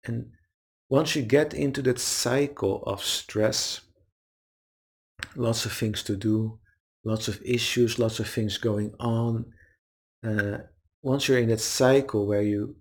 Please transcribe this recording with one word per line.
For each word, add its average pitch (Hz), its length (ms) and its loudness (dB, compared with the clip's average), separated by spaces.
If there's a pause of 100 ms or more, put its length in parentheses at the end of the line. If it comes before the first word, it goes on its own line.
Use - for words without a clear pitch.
and 117 260 -8 (580)
once 156 260 2
you 156 60 0
get 139 320 4
into 143 300 -2
that 127 160 2
cycle 123 880 0
of 101 180 -4
stress, - 800 -2 (1500)
lots 117 300 -2
of 110 60 -6
things 107 320 -4
to 104 120 -2
do, 110 420 -2 (460)
lots 110 240 -2
of 104 160 -6
issues, 117 540 0
lots 113 200 0
of 110 100 -4
things 107 280 -2
going 107 420 -2
on. 117 460 0 (840)
Uh, 104 320 -2 (440)
once 135 260 0
you're 131 100 6
in 117 120 4
that 110 100 2
cycle 131 680 4
where 104 160 2
you 104 380 -2